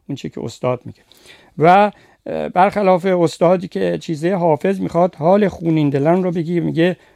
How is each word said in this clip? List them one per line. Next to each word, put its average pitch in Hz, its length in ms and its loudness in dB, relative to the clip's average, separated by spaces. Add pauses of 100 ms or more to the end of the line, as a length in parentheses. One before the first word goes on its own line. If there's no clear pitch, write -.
اون 139 80 -8
چه - 120 -10
که - 160 -12
استاد 123 400 -6
میگه. 110 160 -20 (580)
و، 190 320 4 (360)
اه، - 220 -6
برخلاف 185 580 0
استادی 180 640 0
که 175 300 -4
چیزه، 165 360 -4
حافظ 175 460 0
می‌خواد 175 340 -2
حال 190 340 2
خونین 160 420 0
دلان 156 320 2
رو 180 80 -2
بگی، 170 300 -4
میگه: 160 360 0 (200)